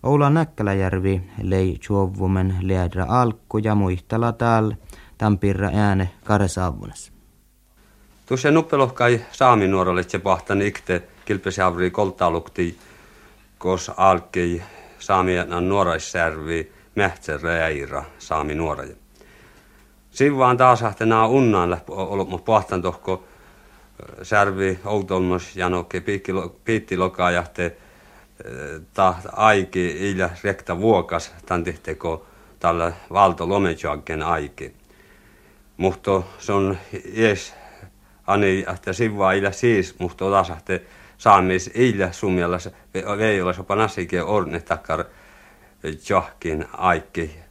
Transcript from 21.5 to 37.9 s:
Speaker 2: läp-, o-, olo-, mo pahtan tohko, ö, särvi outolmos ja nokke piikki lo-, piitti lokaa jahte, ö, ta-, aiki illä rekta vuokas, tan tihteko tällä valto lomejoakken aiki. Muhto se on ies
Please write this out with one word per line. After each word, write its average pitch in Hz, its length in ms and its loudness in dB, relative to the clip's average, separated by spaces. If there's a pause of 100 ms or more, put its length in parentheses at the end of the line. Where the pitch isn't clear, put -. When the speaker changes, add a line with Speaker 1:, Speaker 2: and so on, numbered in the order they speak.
Speaker 2:
läp-, 85 200 -6
o-, 95 220 -6
olo-, 98 120 -2
mo 90 140 -8
pahtan 95 440 0
tohko, 92 420 -6 (960)
ö, 92 40 -16
särvi 98 600 2
outolmos 92 720 -2
ja 90 120 -2
nokke 90 320 -4
piikki 95 320 -6
lo-, 90 320 -6
piitti 107 320 -4
lokaa 90 340 0
jahte, 87 460 -4 (680)
ö, 71 360 -12 (140)
ta-, 92 200 4 (180)
aiki 95 800 0
illä 90 200 -2 (140)
rekta 92 340 -4
vuokas, 92 540 0 (140)
tan 85 180 -2
tihteko 80 600 -8 (340)
tällä 85 320 0 (200)
valto 90 360 4
lomejoakken 80 760 -2
aiki. 76 520 -6 (1000)
Muhto 95 480 0 (140)
se - 140 -6
on 98 240 0 (380)
ies 107 400 0 (720)